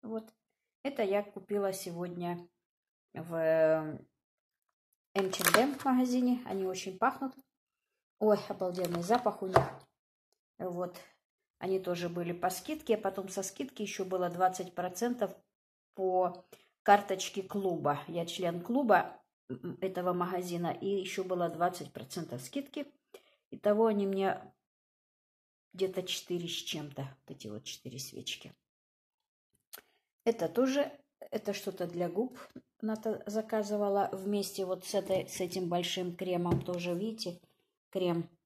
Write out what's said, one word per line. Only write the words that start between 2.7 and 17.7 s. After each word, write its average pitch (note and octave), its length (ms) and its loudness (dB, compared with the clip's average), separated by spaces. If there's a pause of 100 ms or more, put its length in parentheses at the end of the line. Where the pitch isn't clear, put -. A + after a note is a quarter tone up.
в E3 180 -8
H D#3+ 680 4 (1160)
and - 460 2
M C4+ 240 2
магазине. B3+ 600 4
Они F#3+ 200 -2
очень F#3 340 -6
пахнут. C4 340 0 (840)
Ой, G#3+ 200 6 (100)
обалденный F3+ 560 -2
запах G#3+ 380 2
у G3 40 -4
них. F#3 180 8 (920)
Вот. F3+ 380 -4 (680)
Они F#3+ 160 0
тоже F3 300 -2
были F3 240 -4
по F3 160 0
скидке, D4+ 460 -2
а G#3 40 0
потом F#3+ 300 -4
со F#3+ 140 -6
скидки B3+ 400 -8
еще G3 240 -4
было F3+ 240 0
двадцать F#3 440 2
процентов F#3+ 560 -2 (640)
по F#3 480 2 (400)
карточке G3+ 600 4
клуба. E3 680 0